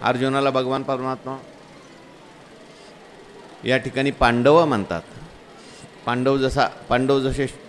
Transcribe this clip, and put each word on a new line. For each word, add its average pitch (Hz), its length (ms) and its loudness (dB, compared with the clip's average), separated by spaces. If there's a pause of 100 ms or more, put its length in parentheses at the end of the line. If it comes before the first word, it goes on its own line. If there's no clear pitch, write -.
अर्जुनाला 135 480 0
भगवान 131 320 -2
परमात्मा 131 540 -6 (2250)
या 131 120 2
ठिकाणी 135 340 -4
पांडव 131 540 4
म्हणतात. 98 380 -2 (1040)
पांडव 127 320 2
जसा, 131 280 2
पांडव 131 540 0
जसे 131 260 -2 (220)